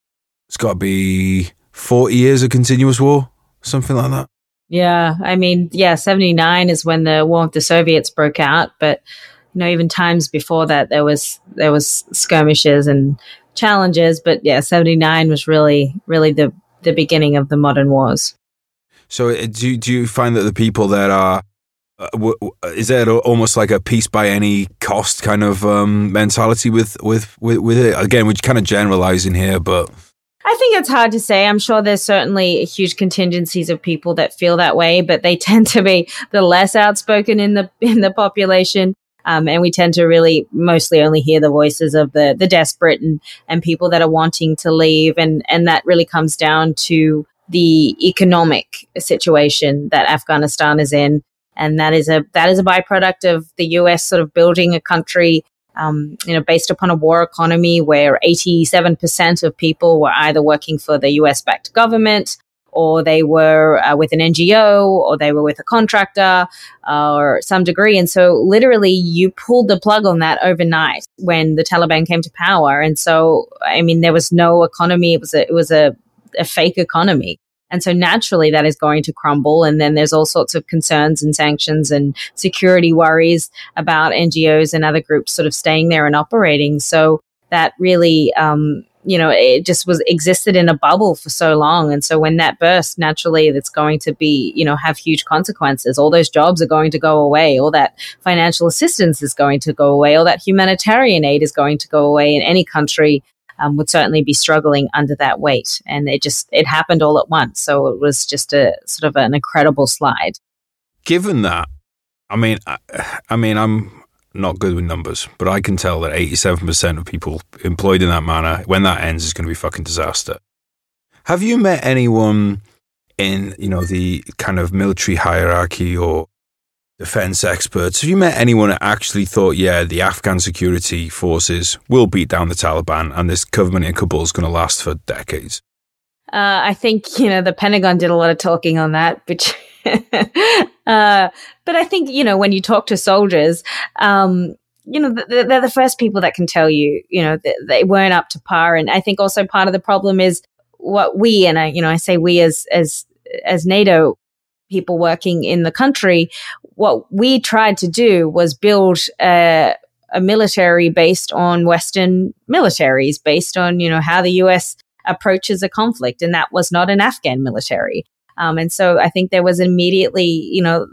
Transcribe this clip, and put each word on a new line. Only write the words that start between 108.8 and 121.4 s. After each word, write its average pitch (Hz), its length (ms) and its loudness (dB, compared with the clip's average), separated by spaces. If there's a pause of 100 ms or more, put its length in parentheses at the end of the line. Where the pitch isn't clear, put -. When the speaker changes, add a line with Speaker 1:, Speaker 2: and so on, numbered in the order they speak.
Speaker 2:
sort - 220 -6
of - 80 -6
an 131 180 0
incredible 147 540 0
slide. - 460 -4 (720)
Speaker 1:
Given 175 380 -2
that, 85 260 -4 (600)
I 101 80 -8
mean, 110 280 0
I, 69 120 -10 (520)
I 113 60 -4
mean, 110 220 0
I'm 107 340 -2 (420)
not 92 240 -6
good 95 160 -2
with 87 120 -4
numbers, 82 420 -8 (100)
but 90 100 -4
I 98 140 -2
can 98 140 -4
tell 87 260 -4
that 78 120 -6
eighty-seven 87 520 -2
percent 82 320 -2
of 82 80 -10
people 80 360 -10 (240)
employed 92 360 0
in 90 80 2
that 85 140 -2
manner, 82 420 -4
when 92 180 0
that 87 200 -2
ends, 82 220 -6
is 78 80 -8
gonna 82 160 -8
be 82 40 -8
fucking 82 300 -10
disaster. 82 540 -8 (880)
Have 180 180 -2